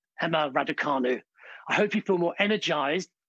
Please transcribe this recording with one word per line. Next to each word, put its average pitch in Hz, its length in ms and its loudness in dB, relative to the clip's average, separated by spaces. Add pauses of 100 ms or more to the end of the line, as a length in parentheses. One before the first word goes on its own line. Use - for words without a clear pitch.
(220)
Emma 156 320 0
Raducanu. 135 640 0 (480)
I 139 60 -2
hope 208 220 2
you 202 60 0
feel 190 160 2
more 170 200 0
energized, 175 720 0 (200)